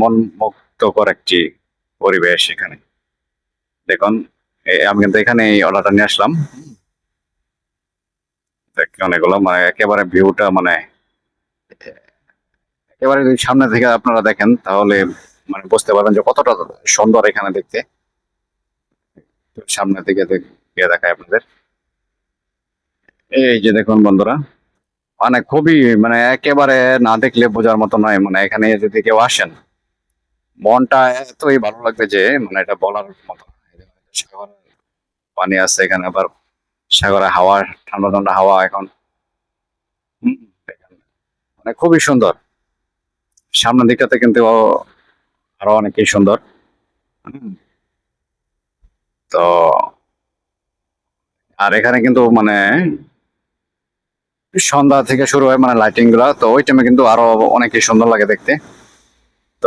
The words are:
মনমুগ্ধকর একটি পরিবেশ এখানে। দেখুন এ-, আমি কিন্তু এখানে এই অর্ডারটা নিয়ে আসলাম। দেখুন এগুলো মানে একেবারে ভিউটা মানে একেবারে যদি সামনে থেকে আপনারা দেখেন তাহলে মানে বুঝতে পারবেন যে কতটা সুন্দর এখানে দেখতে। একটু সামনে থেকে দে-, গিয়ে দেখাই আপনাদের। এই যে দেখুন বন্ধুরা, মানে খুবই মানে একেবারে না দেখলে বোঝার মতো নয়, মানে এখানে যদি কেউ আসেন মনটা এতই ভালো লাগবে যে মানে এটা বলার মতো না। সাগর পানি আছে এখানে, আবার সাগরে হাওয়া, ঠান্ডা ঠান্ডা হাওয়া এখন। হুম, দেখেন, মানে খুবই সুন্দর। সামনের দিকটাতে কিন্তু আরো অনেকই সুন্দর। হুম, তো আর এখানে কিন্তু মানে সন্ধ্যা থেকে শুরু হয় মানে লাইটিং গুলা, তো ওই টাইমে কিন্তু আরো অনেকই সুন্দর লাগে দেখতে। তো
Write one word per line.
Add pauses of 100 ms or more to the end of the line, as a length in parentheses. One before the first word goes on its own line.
মনমুগ্ধকর
একটি (600)
পরিবেশ (120)
এখানে। (1120)
দেখুন (520)
এ-,
আমি
কিন্তু
এখানে (100)
এই
অর্ডারটা
নিয়ে
আসলাম। (2500)
দেখুন
এগুলো (100)
মানে (120)
একেবারে (100)
ভিউটা (120)
মানে (2250)
একেবারে
যদি
সামনে
থেকে (100)
আপনারা
দেখেন (160)
তাহলে (540)
মানে (100)
বুঝতে
পারবেন
যে
কতটা (440)
সুন্দর (100)
এখানে
দেখতে। (1700)
একটু (140)
সামনে
থেকে
দে-, (280)
গিয়ে
দেখাই
আপনাদের। (1900)
এই
যে
দেখুন
বন্ধুরা, (840)
মানে (120)
খুবই (260)
মানে (180)
একেবারে (300)
না (100)
দেখলে (100)
বোঝার
মতো
নয়,
মানে
এখানে (160)
যদি
কেউ (100)
আসেন (1120)
মনটা (220)
এতই
ভালো
লাগবে
যে (220)
মানে
এটা
বলার (220)
মতো (360)
না। (340)
সাগর (880)
পানি (100)
আছে
এখানে,
আবার (640)
সাগরে
হাওয়া, (320)
ঠান্ডা
ঠান্ডা
হাওয়া (120)
এখন। (1400)
হুম, (300)
দেখেন, (640)
মানে
খুবই
সুন্দর। (1200)
সামনের
দিকটাতে
কিন্তু (1200)
আরো
অনেকই
সুন্দর। (880)
হুম, (1800)
তো (2250)
আর
এখানে
কিন্তু (160)
মানে (2000)
সন্ধ্যা (100)
থেকে
শুরু
হয়
মানে
লাইটিং
গুলা, (140)
তো
ওই
টাইমে
কিন্তু (100)
আরো (300)
অনেকই
সুন্দর
লাগে
দেখতে। (1080)
তো